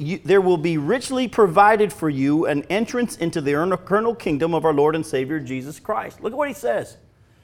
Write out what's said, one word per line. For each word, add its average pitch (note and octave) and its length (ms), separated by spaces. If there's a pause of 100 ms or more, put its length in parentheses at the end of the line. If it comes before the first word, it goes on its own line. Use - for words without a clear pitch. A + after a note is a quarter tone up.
you, D#3 240
there F#3+ 160
will F#3 160
be D#3+ 200
richly A#3+ 520
provided G#3 640
for D#3 180
you C#3+ 360
an C#3+ 180
entrance A3+ 520
into E3+ 240
the C#3+ 120
eternal F3+ 600
kingdom D#3+ 420
of D#3 100
our D#3+ 100
Lord D3+ 220
and D#3+ 100
Savior C3+ 320
Jesus C3 400
Christ. - 420
Look A3 120
at C4+ 40
what D4 120
he C4 60
says. A3 420 (480)